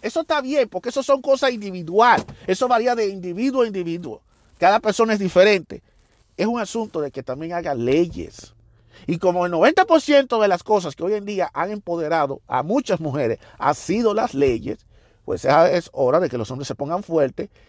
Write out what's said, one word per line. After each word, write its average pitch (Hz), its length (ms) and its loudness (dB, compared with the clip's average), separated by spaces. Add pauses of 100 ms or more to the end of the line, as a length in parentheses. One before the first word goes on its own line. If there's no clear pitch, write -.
Eso 233 180 -4
está 311 200 -2
bien, 262 280 0
porque 185 200 -8
eso 269 120 -4
son 269 200 2
cosas 269 300 2
individual. 196 720 2 (220)
Eso 190 220 0
varía 240 260 2
de 226 140 -2
individuo 196 560 -2
a 233 40 -2
individuo. 170 540 -8 (380)
Cada 196 200 6
persona 220 340 0
es 208 60 0
diferente. 190 640 2 (560)
Es 175 80 0
un 233 140 -2
asunto 214 420 -6
de 143 80 -4
que 131 140 -12
también 165 300 -10
haga 170 200 -4
leyes. 127 800 -2 (520)
Y 165 140 -2
como 180 260 0
el 180 60 -2
noventa 240 340 4
por 330 160 4
ciento 269 400 2
de 208 60 4
las 180 160 0
cosas 185 320 0
que - 80 -12
hoy 190 100 -2
en 202 120 -4
día 196 280 -4
han 170 180 -4
empoderado 165 760 -4
a 127 160 -2
muchas 196 360 -2
mujeres 135 400 -2 (180)
ha 143 160 2
sido 208 400 -2
las 226 200 -2
leyes, 127 460 0 (440)
pues - 200 -8
ya 151 260 4
es - 240 -2
hora 135 260 2
de 175 100 0
que 120 80 -6
los 110 140 -4
hombres 131 160 -10
se 120 80 -8
pongan 170 280 -6
fuertes 160 460 -2 (200)